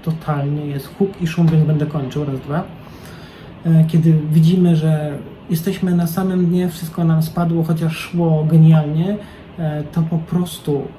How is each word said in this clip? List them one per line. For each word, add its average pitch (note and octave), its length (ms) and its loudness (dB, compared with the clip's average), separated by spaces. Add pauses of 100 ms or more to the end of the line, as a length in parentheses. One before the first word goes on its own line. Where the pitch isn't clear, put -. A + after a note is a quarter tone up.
Totalnie D3 600 -4
jest C#3+ 220 -8
huk - 340 -4
i E3+ 60 -2
szum, E3 200 2
więc D#3 180 4
będę D3+ 200 0
kończył. D3 400 -6
Raz, C3+ 140 -6
dwa. D3 240 -6 (1000)
E, D#3+ 220 6
kiedy E3 260 4 (180)
widzimy, E3+ 440 4
że D3+ 420 0 (320)
jesteśmy F3+ 460 -2
na F3 120 0
samym F#3 380 0
dnie, F3+ 240 0
wszystko E3+ 340 -6
nam D#3+ 200 2
spadło, E3 400 -2
chociaż D#3+ 340 -2
szło D#3+ 460 0
genialnie, D#3+ 760 4 (420)
e, D3+ 240 -4
to E3 180 -4
po D#3+ 160 -2
prostu D#3+ 720 -4 (120)